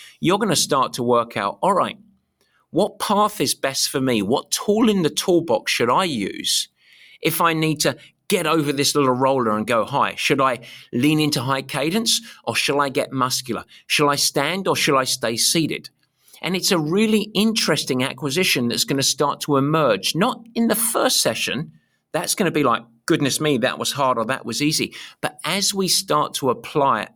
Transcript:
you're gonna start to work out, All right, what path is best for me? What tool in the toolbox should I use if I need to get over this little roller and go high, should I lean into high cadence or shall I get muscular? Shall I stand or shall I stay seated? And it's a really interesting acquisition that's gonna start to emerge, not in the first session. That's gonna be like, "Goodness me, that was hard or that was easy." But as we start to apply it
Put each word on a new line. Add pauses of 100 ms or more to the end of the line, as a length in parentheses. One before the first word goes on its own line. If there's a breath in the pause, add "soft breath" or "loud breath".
(220 loud breath)
you're
gonna
start
to
work
out,
All
right, (720)
what
path
is
best
for
me?
What
tool
in
the
toolbox
should
I
use (520 loud breath)
if
I
need
to (300 loud breath)
get
over
this
little
roller
and
go
high,
should
I (340 loud breath)
lean
into
high
cadence (240 loud breath)
or
shall
I
get
muscular? (220 loud breath)
Shall
I
stand
or
shall
I
stay
seated? (520 soft breath)
And
it's
a
really
interesting
acquisition
that's
gonna
start
to
emerge,
not (100)
in
the
first
session. (400 soft breath)
That's
gonna
be
like, (220)
"Goodness
me,
that
was
hard
or
that
was
easy." (240 loud breath)
But
as
we
start
to
apply
it